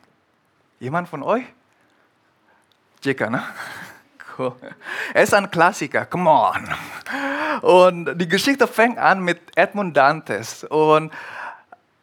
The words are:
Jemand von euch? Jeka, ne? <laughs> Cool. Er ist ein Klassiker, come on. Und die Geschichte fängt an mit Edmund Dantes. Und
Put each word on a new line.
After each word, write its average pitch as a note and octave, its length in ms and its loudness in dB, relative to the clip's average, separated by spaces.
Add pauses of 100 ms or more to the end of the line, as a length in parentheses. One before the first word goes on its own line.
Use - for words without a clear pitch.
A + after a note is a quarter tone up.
(800)
Jemand E3 300 -6
von C#3+ 140 -12
euch? G#3+ 220 -2 (1600)
Jeka, C3 280 -2
ne? B2 180 -4
<laughs> - 40 -14 (880)
Cool. B2+ 140 -6 (640)
Er - 80 6
ist - 100 0
ein G3 180 4
Klassiker, D#3+ 540 2
come F3 240 -2
on. A2+ 400 4 (920)
Und F3 580 4
die F3+ 80 -4
Geschichte A#3+ 380 0
fängt A#3 320 0
an F3 220 2
mit F3 200 -2 (140)
Edmund F#3 420 -2
Dantes. C3+ 680 0
Und D#3 460 2 (920)